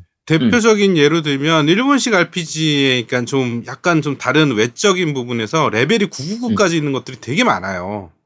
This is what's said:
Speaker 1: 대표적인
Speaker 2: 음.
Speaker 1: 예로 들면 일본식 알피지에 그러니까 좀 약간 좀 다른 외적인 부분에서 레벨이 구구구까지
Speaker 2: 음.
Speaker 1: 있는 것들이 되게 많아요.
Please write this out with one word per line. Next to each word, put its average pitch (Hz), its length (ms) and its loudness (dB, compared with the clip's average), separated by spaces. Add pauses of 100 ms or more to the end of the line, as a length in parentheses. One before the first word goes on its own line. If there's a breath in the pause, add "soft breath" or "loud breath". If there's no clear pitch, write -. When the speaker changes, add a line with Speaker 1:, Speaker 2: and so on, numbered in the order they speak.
(280)
Speaker 1:
대표적인 208 640 2
Speaker 2:
음. 170 60 2
Speaker 1:
예로 156 240 4
들면 147 460 0
일본식 247 480 2
알피지에 151 920 0
그러니까 123 240 -2
좀 123 380 -2
약간 156 340 0
좀 143 160 -4
다른 139 380 2
외적인 156 580 0
부분에서 123 560 -2
레벨이 151 360 0
구구구까지 202 680 -2
Speaker 2:
음. 160 40 0
Speaker 1:
있는 147 140 -4
것들이 127 280 -8
되게 165 220 -2
많아요. 95 680 -4 (140)